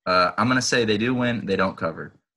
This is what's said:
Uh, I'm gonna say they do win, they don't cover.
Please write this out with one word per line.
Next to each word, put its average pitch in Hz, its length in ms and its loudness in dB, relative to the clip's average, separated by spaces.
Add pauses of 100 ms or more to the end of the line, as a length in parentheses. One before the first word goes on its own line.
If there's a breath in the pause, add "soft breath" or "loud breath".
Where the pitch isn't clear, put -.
Uh, 90 320 2
I'm 107 100 2
gonna 127 140 2
say 120 240 2
they 107 120 2
do 120 160 0
win, 120 320 -2
they 95 120 -2
don't 95 180 0
cover. 82 380 -8 (240)